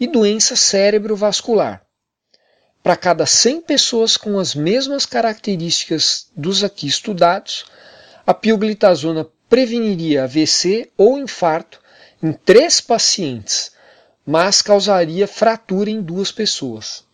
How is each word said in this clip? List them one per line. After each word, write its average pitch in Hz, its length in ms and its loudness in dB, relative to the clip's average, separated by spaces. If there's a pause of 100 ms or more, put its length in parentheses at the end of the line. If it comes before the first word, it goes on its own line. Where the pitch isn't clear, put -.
e 240 60 -2
doença 220 500 2
cerebrovascular. 202 1300 0 (1000)
Para 175 140 2
cada 165 280 0
cem 269 360 2
pessoas 233 560 0
com 208 200 -4
as 185 180 -2
mesmas 262 520 -2
características 190 1200 -4 (100)
dos 185 280 -2
aqui 190 240 -6
estudados, 175 760 -2 (600)
a 185 80 2
pioglitazona 185 920 0 (240)
preveniria 214 760 2
A - 20 -4
V 147 200 0
C 190 500 -2
ou 240 200 6
infarto 175 640 -4 (400)
em 160 120 -2
três 285 480 4
pacientes, 143 920 -4 (560)
mas 170 360 2
causaria 196 680 2
fratura 214 640 -2
em 220 120 -6
duas 180 300 -6
pessoas. 120 800 -8